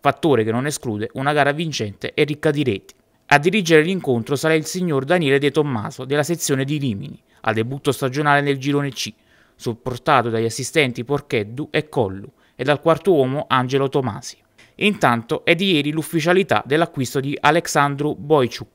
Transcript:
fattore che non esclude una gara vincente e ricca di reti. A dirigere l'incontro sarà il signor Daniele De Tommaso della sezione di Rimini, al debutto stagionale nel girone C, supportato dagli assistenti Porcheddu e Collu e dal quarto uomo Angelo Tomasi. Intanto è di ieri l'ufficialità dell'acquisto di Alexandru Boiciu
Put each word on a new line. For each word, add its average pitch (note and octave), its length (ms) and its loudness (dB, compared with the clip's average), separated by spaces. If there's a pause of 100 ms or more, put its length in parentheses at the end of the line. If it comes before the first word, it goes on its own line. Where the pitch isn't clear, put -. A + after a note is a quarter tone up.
fattore C#3 420 2
che A2 80 -2
non B2 140 -2
esclude A2 480 -6
una C3+ 180 -2
gara C#3+ 220 2
vincente C#3 600 -6
e D3+ 120 2
ricca D3+ 260 -2
di D3 120 0
reti. G#2+ 300 -4 (340)
A C#3+ 100 6
dirigere E3 460 4
l'incontro D3 520 -2
sarà D#3 180 0
il D#3+ 120 0
signor D#3 400 -2
Daniele C#3+ 340 2
De D3 120 2
Tommaso C3 520 -2
della C#3+ 200 0
sezione C#3 420 -2
di D3 120 -4
Rimini, C3+ 440 -6 (200)
al A2+ 120 -2
debutto B2 380 -2
stagionale C#3+ 500 0
nel C#3+ 160 0
girone C#3+ 320 -2
C, - 240 -10 (420)
supportato B2 760 0
dagli A2+ 160 -2
assistenti B2 580 -2
Porcheddu B2+ 680 -4
e D3+ 160 -2
Collu G2 420 -4 (260)
e B2+ 80 -6
dal C#3 180 0
quarto E3 320 2
uomo C#3 340 2
Angelo C3 420 0
Tomasi. C3 480 -4 (380)
Intanto D3 680 0
è E3+ 100 4
di F#3+ 180 0
ieri D3 180 0
l'ufficialità D#3+ 720 0
dell'acquisto C#3+ 540 -2
di C3+ 200 -4
Alexandru D3 760 0
Boiciu C#3 600 0